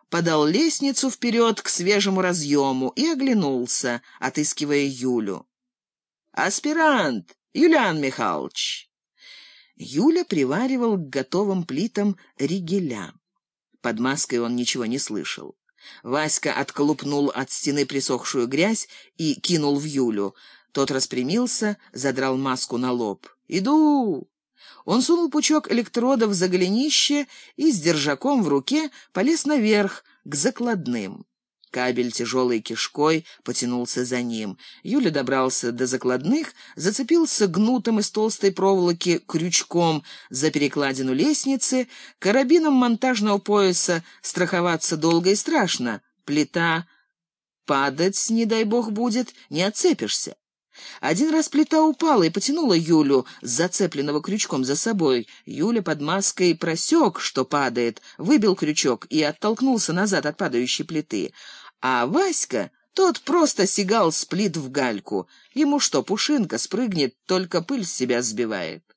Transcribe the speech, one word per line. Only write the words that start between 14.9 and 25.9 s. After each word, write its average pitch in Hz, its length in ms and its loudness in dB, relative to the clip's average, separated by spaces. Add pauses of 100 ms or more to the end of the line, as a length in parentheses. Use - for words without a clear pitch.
слышал. - 560 -8 (460)
Васька 147 500 -2
отколупнул 143 800 -2
от 135 200 -6
стены 143 340 -2
присохшую 131 640 -2
грязь 170 420 -2 (280)
и 156 180 -2
кинул 147 460 0
в 147 40 -8
Юлю. 117 500 -2 (360)
Тот 139 220 -2
распрямился, 190 840 -2 (160)
задрал 131 440 -2
маску 127 420 -4
на 127 140 -2
лоб. 113 340 -4 (220)
«Иду!» 254 800 2 (560)
Он 233 180 2
сунул 339 280 2
пучок 302 400 0
электродов 233 640 2